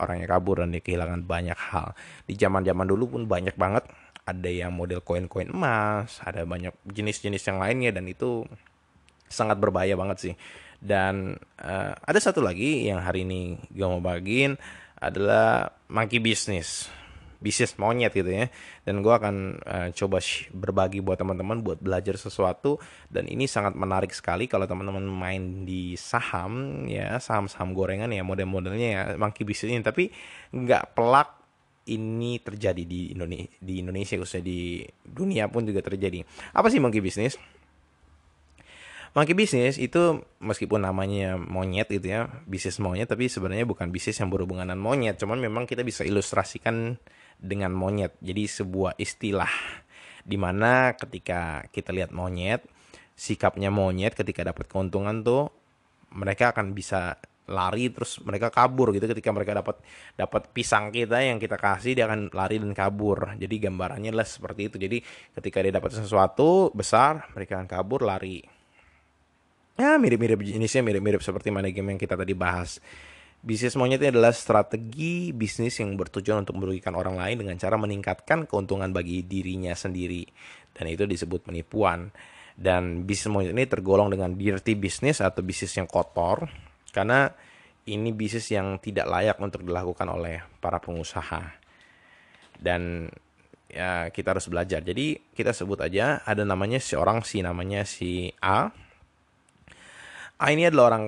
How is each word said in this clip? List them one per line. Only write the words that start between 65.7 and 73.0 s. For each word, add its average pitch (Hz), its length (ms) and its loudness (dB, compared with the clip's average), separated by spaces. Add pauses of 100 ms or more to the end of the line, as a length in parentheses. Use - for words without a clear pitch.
dapat - 240 0
sesuatu 110 800 6
besar, 135 560 4
mereka 98 260 -6
akan 95 80 -6
kabur, 98 380 -2
lari. 95 560 -4 (1160)
Ya, 285 160 6
mirip-mirip 117 480 6
jenisnya, 110 400 2
mirip-mirip 101 400 2
seperti 98 320 -2
money 98 160 0
game 98 240 -2
yang 92 80 -4
kita 92 160 -2
tadi 95 160 -2
bahas. 90 480 -2 (560)